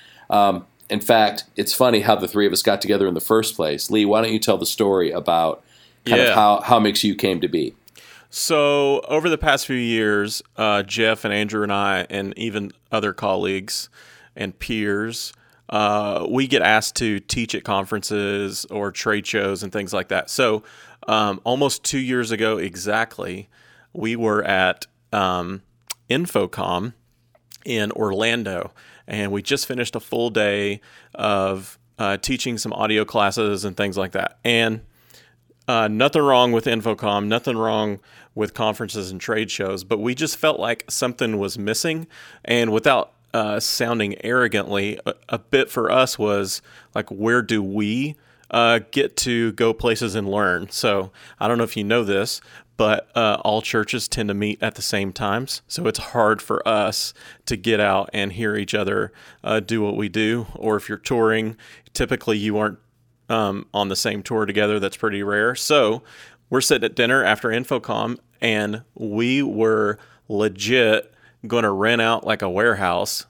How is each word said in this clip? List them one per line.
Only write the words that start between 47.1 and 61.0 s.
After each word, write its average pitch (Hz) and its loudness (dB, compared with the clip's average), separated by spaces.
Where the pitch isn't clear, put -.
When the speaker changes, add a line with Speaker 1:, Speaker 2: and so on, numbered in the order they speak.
Speaker 2:
where 113 2
do 107 0
we, 107 -2
uh, 117 4
get - 0
to 117 0
go 113 2
places 113 0
and 101 -2
learn? 98 0
So 98 0
I 107 -2
don't 117 2
know 117 2
if - -8
you 107 -4
know 117 2
this, 101 -2
but, 107 2
uh, 110 2
all 107 2
churches 110 -2
tend 107 -4
to 101 -2
meet 104 -2
at 110 -2
the 104 -10
same 98 -2
times. 110 -4
So - -6
it's 214 0
hard 107 2
for - -4
us 107 0
to 123 -4
get 104 0
out 98 2
and 98 -4
hear 107 -4
each 101 -6
other, 101 -2
uh, 110 0
do 110 -2
what 104 -2
we 107 -4
do. 110 -2
Or 110 0
if 98 -4
you're 104 -8
touring, 110 0